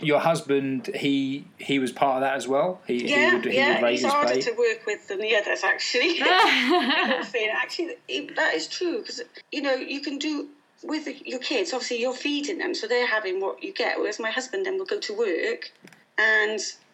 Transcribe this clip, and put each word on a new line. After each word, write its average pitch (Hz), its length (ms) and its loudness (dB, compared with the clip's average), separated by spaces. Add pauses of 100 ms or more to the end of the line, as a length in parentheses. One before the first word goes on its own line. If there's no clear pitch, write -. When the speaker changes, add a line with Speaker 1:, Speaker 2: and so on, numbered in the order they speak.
Speaker 1:
Your 147 180 4
husband, 135 760 0
he, 139 500 0 (140)
he 139 180 0
was 127 140 0
part 139 240 2
of 131 60 0
that 135 160 2
as 120 100 -6
well? 156 400 0
He, 120 160 0
he 226 80 -2
Speaker 2:
Yeah, 311 240 6
Speaker 1:
would, - 100 -2
he 240 120 0
Speaker 2:
yeah, 285 180 4
Speaker 1:
would - 80 2
rate - 80 4
Speaker 2:
he's - 100 0
Speaker 1:
his 262 100 2
Speaker 2:
harder 285 220 2
Speaker 1:
plate? - 120 2
Speaker 2:
to 240 80 0
work 226 340 2
with 208 220 -6
than 190 100 -4
the 220 160 2
others, - 280 0
actually. 254 560 2
<laughs> - 20 0
Speaker 3:
<laughs> 269 1300 2
Speaker 2:
Actually, - 420 -4 (120)
it, - 280 -8
that - 200 0
is - 120 -4
true, 320 360 -2
'cause, - 180 -12 (300)
you 294 100 -6
know, 269 140 2
you 262 260 -6
can 277 160 -6
do 294 320 -4 (340)
with 302 220 -4
the, - 100 -8 (100)
your 247 140 -6
kids, 254 340 -2
obviously 240 260 -4
you're 247 140 0
feeding 285 440 -2
them, - 160 -2
so 220 140 -4
they're 247 200 2
having 202 320 0
what - 240 -4
you - 100 -8
get, - 260 -2
whereas 208 200 -2
my 220 100 -2
husband 220 360 -4
then 190 120 -2
will 185 80 -4
go 208 140 -4
to - 140 -6
work 214 580 -2 (460)
and 214 420 2 (340)